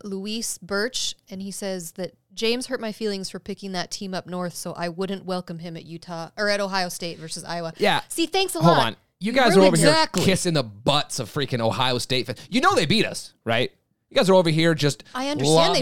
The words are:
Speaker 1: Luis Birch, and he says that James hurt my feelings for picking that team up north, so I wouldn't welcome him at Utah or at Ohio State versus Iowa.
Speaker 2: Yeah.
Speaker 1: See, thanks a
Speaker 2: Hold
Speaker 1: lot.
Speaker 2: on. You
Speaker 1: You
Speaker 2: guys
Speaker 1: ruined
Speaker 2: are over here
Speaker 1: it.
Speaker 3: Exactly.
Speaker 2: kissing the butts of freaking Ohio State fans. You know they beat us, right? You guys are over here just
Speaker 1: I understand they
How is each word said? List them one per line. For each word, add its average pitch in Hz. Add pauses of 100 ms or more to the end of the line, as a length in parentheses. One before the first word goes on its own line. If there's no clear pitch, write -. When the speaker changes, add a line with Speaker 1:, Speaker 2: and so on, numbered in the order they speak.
Speaker 1:
Luis 208
Birch, 202 (140)
and 190
he 196
says 190
that 180 (220)
James 226
hurt 254
my 220
feelings 196
for 190
picking 196
that 175
team 190
up 180
north, 175
so -
I 175
wouldn't 185
welcome 180
him 165
at 165
Utah 165
or 208
at 202
Ohio 190
State 170
versus 160
Iowa. 170
Speaker 2:
Yeah. 185
Speaker 1:
See, 330
thanks 381
a 339
Speaker 2:
Hold 170
Speaker 1:
lot. 123
Speaker 2:
on. 110 (240)
You 208
Speaker 1:
You 247
Speaker 2:
guys 240
Speaker 1:
ruined 190
Speaker 2:
are 190
over 165
here 160
Speaker 1:
it. -
Speaker 3:
Exactly. 302
Speaker 2:
kissing 175
the 147
butts 123
of 113
freaking 135
Ohio 113
State 123
fans. - (120)
You 233
know 381
they 214
beat 143
us, - (100)
right? 117 (400)
You -
guys 208
are 190
over 170
here 165
just 139 (120)
Speaker 1:
I 262
understand 165
they 302